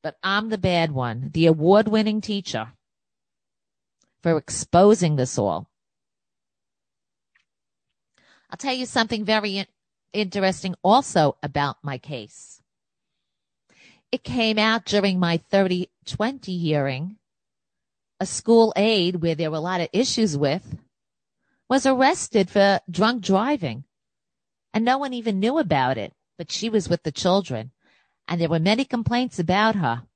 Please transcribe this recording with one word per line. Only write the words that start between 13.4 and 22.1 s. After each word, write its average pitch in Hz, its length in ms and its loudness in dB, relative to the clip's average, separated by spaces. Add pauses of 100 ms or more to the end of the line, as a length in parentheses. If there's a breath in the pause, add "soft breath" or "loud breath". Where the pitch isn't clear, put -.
It 247 120 -6
came 226 360 -2
out 220 260 0
during 196 340 0
my 170 180 0
thirty 180 520 0 (160)
twenty 214 520 -6
hearing. 151 600 -2 (1000)
A 190 60 -4
school 226 500 2
aide, 190 420 2
where 165 180 0
there 156 140 -4
were 156 80 -6
a 151 40 -4
lot 180 200 -4
of 160 100 -4
issues 220 460 0
with, 143 400 -2 (920)
was 262 160 2
arrested 269 640 2